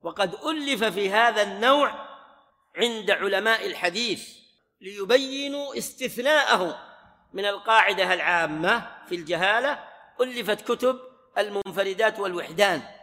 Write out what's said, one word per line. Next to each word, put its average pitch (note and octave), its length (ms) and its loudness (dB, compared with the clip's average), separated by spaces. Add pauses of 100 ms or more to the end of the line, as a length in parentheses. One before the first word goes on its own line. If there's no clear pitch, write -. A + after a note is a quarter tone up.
وقد F3+ 320 -2 (100)
ألف C#4 380 -2
في G3+ 260 0
هذا G#3+ 320 4
النوع A3+ 500 4 (840)
عند G#3+ 340 0
علماء G3 560 2
الحديث F3+ 640 -4 (520)
ليبينوا C4+ 960 -2
استثناءه A#3 1000 0 (560)
من G3 120 -4
القاعدة G3 680 4
العامة E3+ 760 0 (200)
في F3 80 -6
الجهالة، F#3+ 640 0 (420)
ألفت A#3+ 500 -2
كتب B3 280 0 (380)
المنفردات G3 840 -2
والوحدان F3+ 600 0 (220)